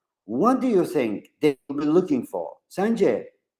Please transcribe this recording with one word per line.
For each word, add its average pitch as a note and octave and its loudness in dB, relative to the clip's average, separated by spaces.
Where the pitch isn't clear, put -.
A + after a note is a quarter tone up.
"What G3+ 2
do C4 -2
you F#3 2
think A2+ -4
they D3 2
will C#3+ -4
be D3+ 2
looking D#3 2
for?" E2+ -8
Sence F3 0